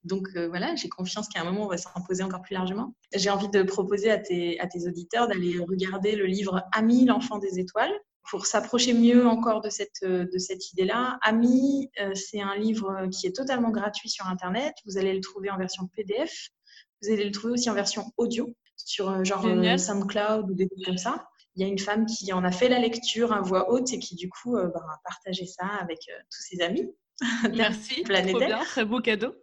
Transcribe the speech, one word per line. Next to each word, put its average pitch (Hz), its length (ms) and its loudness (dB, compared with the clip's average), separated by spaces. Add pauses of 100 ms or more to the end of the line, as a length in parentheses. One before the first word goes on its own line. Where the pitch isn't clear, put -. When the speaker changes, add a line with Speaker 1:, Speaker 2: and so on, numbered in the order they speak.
Speaker 1:
Donc, 190 340 -4
euh, 170 120 -2
voilà, 202 260 -2
j'ai - 160 -6
confiance 208 380 -6
qu'à 175 120 -6
un 165 40 -4
moment, 196 200 -2
on 202 40 -4
va 175 100 -2
s'imposer 180 440 -4
encore 185 200 -4
plus - 100 -12
largement. 190 420 -4 (200)
J'ai 202 160 2
envie 202 180 0
de 196 140 6
proposer 196 480 2
à 202 80 4
tes, 175 420 -2
à 180 60 -2
tes 175 200 -6
auditeurs 180 420 0
d'aller 175 300 0
regarder 190 560 0
le 196 120 2
livre 190 360 0 (100)
Ami, 233 340 6
l'enfant 214 320 2
des 190 200 -4
étoiles, 226 340 0 (360)
pour 185 160 -6
s'approcher 240 480 2
mieux 240 340 8
encore 226 360 2
de 208 80 -6
cette, - 320 -8
euh, 180 280 0
de 185 80 -2
cette 185 340 -8
idée-là. 214 500 0
Ami, 254 680 4 (100)
euh, 196 140 -2
c'est 202 280 -6
un 196 120 -2
livre 202 560 -2
qui 190 160 -6
est 185 80 -2
totalement 254 360 0
gratuit 208 400 -4
sur 190 160 -6
Internet. 190 480 -4 (100)
Vous 196 140 -6
allez 190 160 0
le 190 60 -2
trouver 196 300 -8
en 196 60 -4
version 185 380 -6
P 214 100 -6
D 202 100 -4 (120)
F. - 220 -12 (540)
Vous 202 80 -4
allez 208 140 2
le 202 60 -2
trouver 220 240 -4
aussi 240 160 0
en 208 40 0
version 202 300 -2 (140)
audio 240 360 -2 (220)
sur, - 320 -4
euh, 190 160 0
genre, 190 220 0
euh, 185 80 4
Speaker 2:
Génial. 180 240 4
Speaker 1:
SoundCloud 208 720 0
ou 185 40 -2
des 185 140 2
trucs 185 160 -10
comme 185 140 -2
ça. 254 280 -4 (300)
Il 185 60 -2
y - 20 2
a 196 40 0
une 196 100 -2
femme 214 260 0
qui 196 300 -4
en 180 100 2
a 180 60 4
fait 247 180 2
la 247 100 6
lecture 233 540 0
à 202 80 2
voix 185 300 2
haute 254 240 2
et - 40 -4
qui, - 180 -10
du 180 120 -8
coup, 240 280 -4
euh, 180 120 0
bah, 170 180 -4
a 156 160 -12
partagé 180 440 -8
ça 180 180 -8 (160)
avec, 165 200 -8 (100)
euh, 170 80 -14 (120)
tous - 120 -14
ses 180 200 -10
amis. 208 280 -2 (300)
<laughs> 233 340 0
Speaker 2:
Merci, 226 420 0
trop 180 80 -2
Speaker 1:
Planétaire. 190 440 4
Speaker 2:
bien, 220 100 0
très 262 260 0
beau 233 160 0
cadeau. 226 420 0